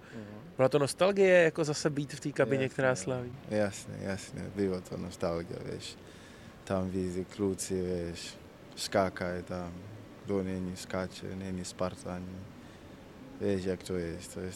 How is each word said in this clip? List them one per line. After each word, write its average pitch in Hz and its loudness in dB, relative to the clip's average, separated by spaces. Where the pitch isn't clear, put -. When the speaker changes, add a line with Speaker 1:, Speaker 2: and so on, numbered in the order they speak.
Speaker 1:
Mhm. 110 -10
Speaker 2:
Byla 131 8
to 143 6
nostalgie, 180 8
jako 160 6
zase 151 2
být 143 -2
v 143 -10
té 143 -2
kabině, 135 4
Speaker 1:
Jasně, 131 0
Speaker 2:
která 135 4
Speaker 1:
jo. 127 6
Speaker 2:
slaví? 127 -2
Speaker 1:
Jasně, 104 2
jasně, 95 -4
bylo 95 2
to 90 -8
nostalgie, 87 -4
víš. - -10
Tam 92 0
víš, 92 -2
kluci, 95 0
víš, - -10
skákají 92 0
tam, 90 -6
kdo 98 2
není, 92 -2
skáče, 92 -4
není 95 -4
Spartan. 90 -4
Víš, 98 2
jak 92 0
to 92 -2
je, 85 -2
to 92 -6
je 92 -4